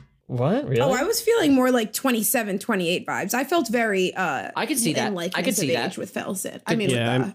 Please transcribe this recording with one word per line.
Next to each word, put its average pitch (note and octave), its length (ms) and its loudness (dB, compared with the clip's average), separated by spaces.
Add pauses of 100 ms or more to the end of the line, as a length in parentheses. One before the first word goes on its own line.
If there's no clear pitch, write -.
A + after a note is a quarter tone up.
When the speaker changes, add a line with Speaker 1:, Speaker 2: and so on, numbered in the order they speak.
(280)
Speaker 1:
What? D#3+ 400 0
Really? A2+ 120 2
Speaker 2:
Oh, - 120 4
I B3+ 100 2
was G#4 180 0
feeling G#4+ 320 4
more B3+ 200 4
like A#3 200 0
twenty-seven, A3 680 0
twenty-eight F3 480 0
vibes. C#3+ 260 -2
I B3+ 80 0
felt D4 260 0
very, G#3 460 0
uh, C#3+ 400 -4
Speaker 3:
I G#3+ 120 -2
could C#4+ 120 -2
see A3+ 120 2
Speaker 2:
in D3 60 0
Speaker 3:
that. B2 100 0
I - 40 -2
Speaker 2:
likeness F3 340 -4
Speaker 3:
could A#3+ 120 0
see C3 180 0
Speaker 2:
of A#2 60 0
Speaker 3:
that. D#3 100 -2
Speaker 2:
age - 80 -12
with - 120 -10
Fellison. - 540 -8
I - 120 0
mean, G3+ 140 0
Speaker 4:
Yeah, A#2+ 280 2
Speaker 2:
with, C3 80 0
Speaker 4:
I'm, G3 40 -6
Speaker 2:
uh, - 40 -16